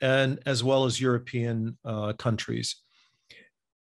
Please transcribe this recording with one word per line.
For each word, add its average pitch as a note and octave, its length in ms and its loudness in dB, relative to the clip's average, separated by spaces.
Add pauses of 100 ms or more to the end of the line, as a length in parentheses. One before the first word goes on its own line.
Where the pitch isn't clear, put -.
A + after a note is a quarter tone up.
and C3+ 440 2
as B2+ 180 0
well C3+ 220 4
as B2 160 0
European, A#2+ 840 -2
uh, G#2+ 280 -4
countries. A#2 640 -4 (1120)